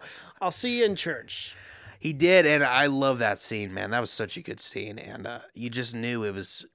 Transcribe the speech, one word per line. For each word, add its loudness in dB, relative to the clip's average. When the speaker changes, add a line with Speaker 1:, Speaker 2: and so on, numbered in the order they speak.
Speaker 1:
I'll -2
see -2
you 4
in 2
church. -8
Speaker 2:
He -4
did, 8
and 6
I 4
love 2
that 2
scene, -4
man. -6
That 0
was -2
such -4
a -12
good -10
scene, -6
and, -12
uh, -10
you -8
just -4
knew -4
it -4
was, -8